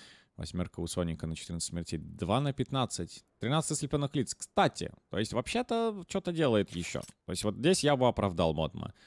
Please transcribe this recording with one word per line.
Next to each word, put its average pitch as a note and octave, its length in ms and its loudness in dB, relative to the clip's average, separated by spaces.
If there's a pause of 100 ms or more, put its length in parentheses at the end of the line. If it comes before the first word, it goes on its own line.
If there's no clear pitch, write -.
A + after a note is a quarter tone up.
(360)
Восьмерка F2 460 -6
у F2 60 -4
Соника E2 380 -2
на D#2+ 100 -4
четырнадцать - 340 -8
смертей. E2+ 280 -6
Два E2 420 -2
на C#3+ 140 0
пятнадцать. - 720 -4 (140)
Тринадцать D3 400 0
слепенных C#3+ 360 -2
лиц. C3 200 -2
Кстати, - 580 0 (160)
то - 80 -4
есть A2 160 -2
вообще-то A3+ 760 -2
что-то F#3 240 -2
делает B2 440 4
еще. - 260 -4 (240)
То - 60 -6
есть F#2 120 -4
вот G#2 120 0
здесь C#3+ 280 4
я D3 120 6
бы B2+ 120 6
оправдал F2+ 460 4
Модма. - 400 -2 (140)